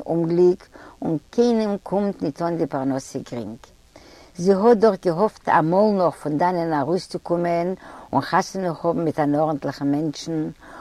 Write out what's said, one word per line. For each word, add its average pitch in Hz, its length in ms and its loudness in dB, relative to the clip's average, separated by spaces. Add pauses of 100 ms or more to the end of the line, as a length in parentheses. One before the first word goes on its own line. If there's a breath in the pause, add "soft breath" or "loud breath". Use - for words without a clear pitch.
אומגליק 170 600 2 (340 loud breath)
און 165 160 -2 (120)
קיינעם 226 540 2
קומט 196 380 -2
נישט 165 200 -4
אן 170 160 -2
די 165 80 0
פרנסה 135 540 -4 (120)
גרינג. 117 260 -10 (760 loud breath)
זי 180 180 4
האט 214 240 6
דאך 202 180 4 (100)
געהאפט, 185 440 0
אמאל 180 480 4
נאך 175 180 2
פון 151 220 -4
דאנען 170 360 0
ארויסצוקומען 170 1000 -2 (400 loud breath)
און 131 80 2
חתונה 185 500 -2 (120)
האבן 170 200 0
מיט 156 160 -2
אן 147 160 2
ארענטלעכן 147 560 -2
מענטשן, 156 580 -4 (320 loud breath)